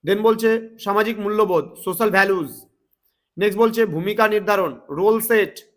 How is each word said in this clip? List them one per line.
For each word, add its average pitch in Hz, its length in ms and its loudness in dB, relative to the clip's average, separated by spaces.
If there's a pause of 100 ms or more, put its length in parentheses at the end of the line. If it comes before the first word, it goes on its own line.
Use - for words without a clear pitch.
then 202 160 0
বলছে 226 560 0
সামাজিক 214 400 -2
মূল্যবোধ, 202 560 0 (100)
সোশ্যাল 190 260 -2
ভ্যালুজ। 190 400 0 (880)
নেক্সট 202 200 0
বলছে 226 280 2
ভূমিকা 196 420 -2
নির্ধারণ, 196 600 -2
রোল 202 320 2
সেট। 220 380 0 (180)